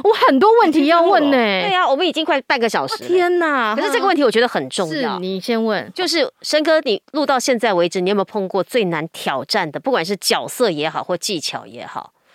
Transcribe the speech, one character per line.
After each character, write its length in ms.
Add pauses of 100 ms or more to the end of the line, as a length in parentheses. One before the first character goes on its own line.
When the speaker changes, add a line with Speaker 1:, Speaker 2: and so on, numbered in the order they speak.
Speaker 1:
我 80 (140)
很 120
多 100 (120)
问 100
题 160
要 160
问 280
呢。 60
Speaker 2:
已 40
经 0
最 0
后 100
了 80
哦。 100
Speaker 3:
对 60
啊， 140
我 80
们 100
已 60
经 120
快 180
半 180
个 80
小 180
时 160
了。 40
Speaker 1:
哦， 20
天 320
哪。 340
Speaker 3:
可 80
是 80
这 80
个 80
问 80
题 80
我 80
觉 100
得 60
很 220
重 280
要。 180
Speaker 1:
是， 60
你 200
先 220
问。 300
Speaker 3:
就 140
是 260 (100)
申 200
哥， 200
你 200 (100)
录 140
到 140
现 180
在 160
为 140
止， 120
你 100
有 40
没 60
有 40
碰 220
过 160
最 220
难 240
挑 360
战 260
的， 100
不 100
管 140
是 120
角 300
色 240
也 180
好， 140
或 140
技 240
巧 260
也 180
好？ 280 (220)